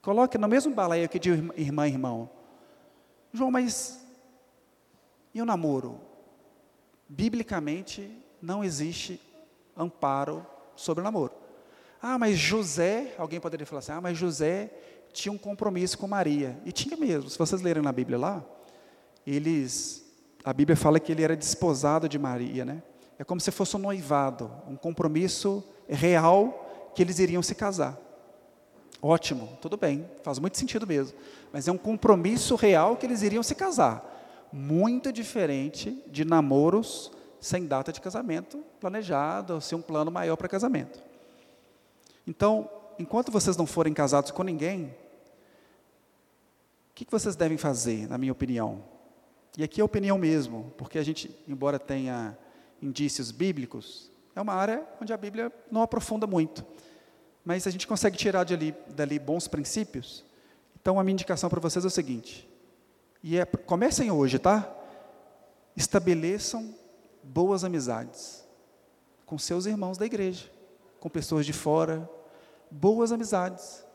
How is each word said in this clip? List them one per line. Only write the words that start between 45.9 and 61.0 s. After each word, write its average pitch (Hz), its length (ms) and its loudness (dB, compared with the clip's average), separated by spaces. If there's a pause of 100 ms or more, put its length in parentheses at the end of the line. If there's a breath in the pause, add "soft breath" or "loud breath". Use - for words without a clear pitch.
o - 60 -20
que - 80 -14
que - 80 -8
vocês 208 240 0
devem 160 220 2
fazer, 117 500 0
na 123 100 -6
minha 131 140 0
opinião? 113 520 -2 (760)
E 156 60 -2
aqui 156 180 -2
é - 20 6
opinião 196 340 2
mesmo, 135 600 0
porque 131 200 -8
a 151 60 0
gente, 156 320 -6 (120)
embora 139 300 -2
tenha 127 600 -6 (440 loud breath)
indícios 135 500 -4
bíblicos, 135 800 -6 (260)
é 190 60 -6
uma 208 120 -4
área 220 340 0 (140)
onde 220 100 -8
a 220 60 -4
Bíblia 214 340 -6 (180)
não 220 120 2
aprofunda 226 440 0
muito. 175 400 0 (800 loud breath)
Mas 180 240 -2
a 185 40 -2
gente 185 160 -8
consegue 202 300 2
tirar 185 280 2
de 175 80 0
ali, 156 220 -2 (140)
dali 143 300 -2
bons 147 280 -2
princípios. 151 760 -6 (560 soft breath)
Então, 190 200 2
a 190 40 2